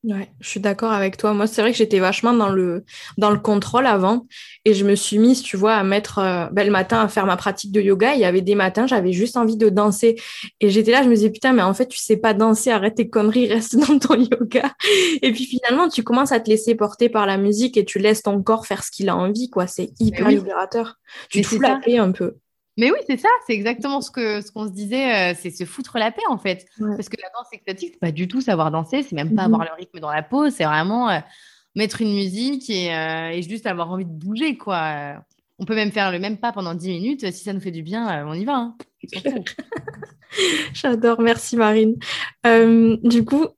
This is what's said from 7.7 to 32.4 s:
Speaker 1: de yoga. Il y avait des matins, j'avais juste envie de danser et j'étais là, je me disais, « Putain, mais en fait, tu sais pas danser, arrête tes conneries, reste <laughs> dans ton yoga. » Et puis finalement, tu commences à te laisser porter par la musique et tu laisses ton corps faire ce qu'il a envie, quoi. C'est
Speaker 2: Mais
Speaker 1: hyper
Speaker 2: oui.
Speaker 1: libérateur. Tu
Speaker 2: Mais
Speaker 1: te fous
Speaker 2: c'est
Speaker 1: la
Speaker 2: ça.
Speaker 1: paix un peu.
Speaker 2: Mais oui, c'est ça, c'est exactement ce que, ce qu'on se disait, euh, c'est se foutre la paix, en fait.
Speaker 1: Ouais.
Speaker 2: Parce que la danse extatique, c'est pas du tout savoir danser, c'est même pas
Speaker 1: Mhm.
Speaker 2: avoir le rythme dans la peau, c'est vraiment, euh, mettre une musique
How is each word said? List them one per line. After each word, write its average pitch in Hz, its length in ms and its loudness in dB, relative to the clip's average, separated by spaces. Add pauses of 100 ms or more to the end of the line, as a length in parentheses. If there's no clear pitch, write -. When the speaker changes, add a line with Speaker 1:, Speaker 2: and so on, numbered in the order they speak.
Speaker 1:
de 208 80 4
yoga. 202 340 4
Il 262 60 2
y 196 60 4
avait 180 160 2
des 196 120 2
matins, 202 320 0
j'avais 196 280 2
juste 233 240 -2
envie 226 180 2
de 214 140 4
danser 208 460 2 (440)
et 208 80 4
j'étais 214 240 4
là, 269 100 6
je 254 60 6
me 233 60 6
disais, « 208 180 4
Putain, 262 220 2
mais 220 80 4
en 190 100 2
fait, 254 160 -2
tu - 100 -12
sais 214 200 0
pas 220 160 2
danser, 220 360 2
arrête 220 260 0
tes 233 120 0
conneries, 220 400 2
reste 226 280 0
<laughs> 277 120 4
dans 285 100 6
ton - 220 2
yoga. » 254 540 0 (480)
Et 262 100 2
puis 247 140 -4
finalement, 254 420 0
tu 240 140 -4
commences 254 300 2
à 240 80 2
te 226 100 -2
laisser 220 240 4
porter 214 340 0
par 220 160 2
la 196 140 0
musique 208 400 0
et 190 80 2
tu - 120 -6
laisses 214 240 2
ton 202 200 0
corps 220 240 0
faire - 180 -6
ce - 60 -10
qu'il 190 180 -4
a 180 80 0
envie, 208 320 -2
quoi. 180 180 -2
C'est - 240 -8 (100)
Speaker 2:
Mais 226 80 2
Speaker 1:
hyper 208 180 0
Speaker 2:
oui. 247 100 8
Speaker 1:
libérateur. 190 600 -4 (340)
Tu - 80 -2
Speaker 2:
Mais 202 60 2
Speaker 1:
te - 40 -6
fous 226 80 -2
Speaker 2:
c'est 214 60 2
Speaker 1:
la 254 140 4
Speaker 2:
ça. 269 60 -6
Speaker 1:
paix 240 140 2
un 190 160 4
peu. 180 220 -4 (420)
Speaker 2:
Mais 247 140 2
oui, 508 80 2 (100)
c'est 262 100 -2
ça, 392 100 0 (180)
c'est 247 60 -2
exactement 240 480 -4
ce - 100 -12
que, 214 300 -4
ce 202 100 -16
qu'on 214 160 -10
se 196 60 -8
disait, 208 580 -2
euh, 175 100 -2
c'est 175 120 -10
se - 100 -10
foutre - 340 -10
la 220 140 0
paix, 403 180 -8
en 240 100 -2
fait. 185 280 -6 (140)
Speaker 1:
Ouais. 208 160 -4
Speaker 2:
Parce 208 120 -10
que 220 140 -12
la 185 60 -16
danse 240 240 -14
extatique, 196 400 -12
c'est - 80 -16
pas 170 100 -2
du 165 160 -4
tout 240 140 -4
savoir 160 320 0
danser, 165 320 -4
c'est 220 100 -10
même 156 180 -4
pas 196 140 0
Speaker 1:
Mhm. - 80 4
Speaker 2:
avoir 165 160 -2
le 160 80 -14
rythme 180 220 -18
dans 151 100 -8
la 156 140 -4
peau, 285 260 0
c'est 175 140 -4
vraiment, 185 440 0
euh, 170 120 0 (560)
mettre 214 260 -4
une 214 100 0
musique 214 580 -4